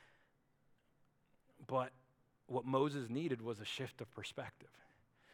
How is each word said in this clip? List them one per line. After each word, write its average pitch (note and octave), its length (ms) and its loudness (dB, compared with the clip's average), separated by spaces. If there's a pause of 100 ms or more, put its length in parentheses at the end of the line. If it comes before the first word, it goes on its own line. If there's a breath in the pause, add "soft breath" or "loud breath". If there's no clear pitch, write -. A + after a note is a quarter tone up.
(1700 soft breath)
But B2+ 240 2 (540)
what B2 180 0
Moses C3+ 460 4
needed C3 320 0
was A2+ 180 -4
a G#2+ 60 -8
shift - 340 -6
of A#2+ 120 -6
perspective. - 600 -10 (640 soft breath)